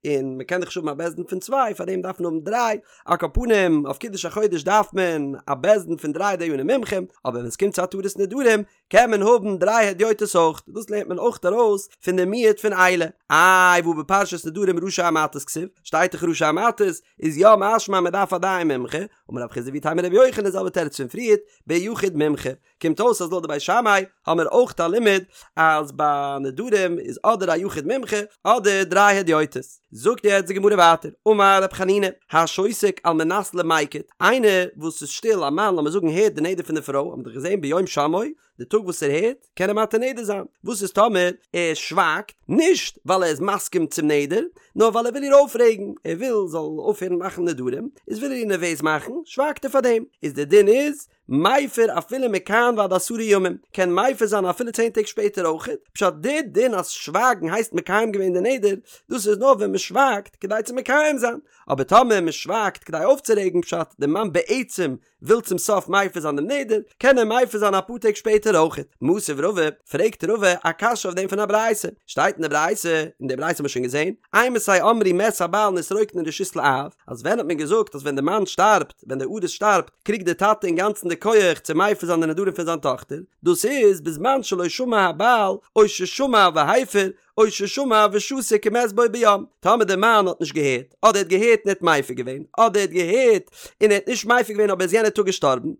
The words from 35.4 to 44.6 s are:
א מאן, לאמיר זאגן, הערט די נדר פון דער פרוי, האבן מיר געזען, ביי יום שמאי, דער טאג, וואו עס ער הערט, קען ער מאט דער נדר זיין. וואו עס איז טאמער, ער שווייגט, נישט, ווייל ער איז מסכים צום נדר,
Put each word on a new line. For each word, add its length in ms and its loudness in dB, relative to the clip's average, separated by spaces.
א 60 -2
מאן, 260 0
לאמיר 140 0
זאגן, 180 0
הערט 240 2
די 80 -6
נדר 220 -2
פון 120 -6
דער 100 -4
פרוי, 260 -2
האבן 140 -12
מיר 100 -14
געזען, 260 -4
ביי 100 -4
יום 160 0
שמאי, 460 -2
דער 100 -14
טאג, 120 2
וואו 100 -10
עס 120 -6
ער 80 0
הערט, 440 -2
קען 140 -2
ער 60 -2
מאט 200 -2
דער 160 0
נדר 140 -10
זיין. 200 -6
וואו 100 -6
עס 80 -8
איז 100 -6
טאמער, 380 2
ער 220 -2
שווייגט, 580 -2
נישט, 580 0
ווייל 160 0
ער 60 0
איז 120 -2
מסכים 460 -2
צום 240 -4
נדר, 320 0